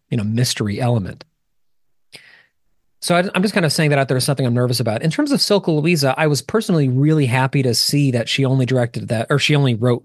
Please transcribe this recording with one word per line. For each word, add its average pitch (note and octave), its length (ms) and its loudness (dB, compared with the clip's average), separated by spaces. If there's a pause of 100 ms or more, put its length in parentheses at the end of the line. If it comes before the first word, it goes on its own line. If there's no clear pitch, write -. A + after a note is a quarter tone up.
you B2+ 80 -4
know, G#2 80 -2
mystery A2 560 -2
element. A#2 460 -4 (1800)
So F3 120 0
I, F3+ 200 2
I'm F#3 80 0
just G3+ 100 0
kinda E3+ 160 2
saying D3+ 220 0
that C#3+ 80 2
out C3+ 100 0
there C3+ 80 0
is B2 80 -2
something C3 220 0
I'm A#2+ 80 0
nervous B2 260 0
about. A2+ 220 -4
In D#3+ 80 -2
terms D4 200 -2
of B3 100 2
Silka - 280 0
Louisa, D3+ 480 2
I D#3+ 120 2
was C#3+ 120 0
personally E3+ 480 0
really C#3+ 380 2
happy C3 360 0
to B2 120 0
see C#3+ 380 0
that A#2 180 -4
she C3+ 160 0
only C3 180 2
directed A#2+ 440 -2
that, A2+ 200 -2
or C#3+ 100 2
she D3 160 0
only C#3 200 2
wrote A#2+ 300 0